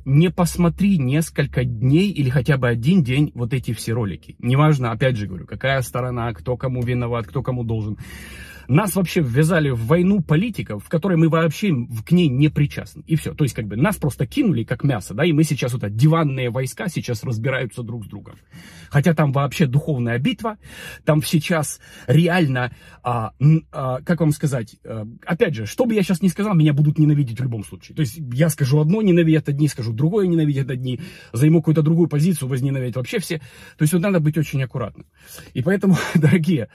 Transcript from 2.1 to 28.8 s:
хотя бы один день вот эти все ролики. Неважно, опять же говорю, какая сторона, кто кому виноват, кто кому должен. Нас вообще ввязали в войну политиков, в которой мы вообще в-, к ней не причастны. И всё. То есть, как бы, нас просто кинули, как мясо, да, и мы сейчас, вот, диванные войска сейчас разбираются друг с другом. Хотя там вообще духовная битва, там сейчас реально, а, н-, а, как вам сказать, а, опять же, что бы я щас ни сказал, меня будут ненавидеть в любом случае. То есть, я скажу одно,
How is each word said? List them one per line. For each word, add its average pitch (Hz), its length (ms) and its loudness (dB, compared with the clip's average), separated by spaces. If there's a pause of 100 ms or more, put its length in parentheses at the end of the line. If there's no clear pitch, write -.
хотя 139 260 0
бы 123 140 0
один 131 340 2
день 135 320 0
вот 120 180 -4
эти 127 200 -4
все - 180 -6
ролики. 107 480 -6
Неважно, 131 520 2
опять 120 260 0
же 104 100 -4
говорю, 90 180 -12
какая 131 360 -2
сторона, 123 520 -4
кто - 220 -6
кому 131 260 -4
виноват, 120 460 -2
кто 127 160 -6
кому 123 220 -4
должен. 107 320 -4 (720)
Нас 185 260 2
вообще 185 260 0
ввязали 151 500 2
в 113 160 -4
войну 180 340 4
политиков, 151 640 -2
в - 40 -20
которой 175 280 0
мы 160 100 6
вообще 165 440 0
в-, 117 320 -4
к - 80 -10
ней 175 180 6
не 139 200 2
причастны. - 580 -4
И 160 80 0
всё. - 180 -4
То 156 100 -2
есть, 123 120 -2
как 117 100 -6
бы, 104 100 -8
нас 170 220 2
просто 135 300 -4
кинули, 170 360 0
как - 200 -4
мясо, 110 320 -2
да, 139 100 0
и 175 80 2
мы 151 100 4
сейчас, 139 300 -2
вот, 113 100 -6 (120)
диванные 131 560 2
войска 131 360 -6
сейчас 120 360 -6
разбираются 123 580 -4
друг 113 240 -10
с - 20 -16
другом. - 280 -18 (560)
Хотя 151 240 4
там 151 160 2
вообще 139 340 0
духовная 123 540 0
битва, 214 400 -4 (440)
там 151 200 2
сейчас 160 560 -2 (260)
реально, 143 680 2 (300)
а, 120 380 -4
н-, 156 320 6
а, 131 320 -6
как 170 160 0
вам 156 120 2
сказать, 135 440 -4 (100)
а, 110 220 -10 (180)
опять 180 300 0
же, 110 100 -6
что 254 200 -2
бы 226 100 0
я 202 80 2
щас 180 180 0
ни 196 60 4
сказал, 202 260 0
меня 156 180 6
будут 151 280 2
ненавидеть 143 400 2
в 127 40 -4
любом 113 200 -6
случае. - 320 -20
То 160 60 -4
есть, 147 180 -4
я 143 300 0
скажу 147 300 0
одно, 170 220 2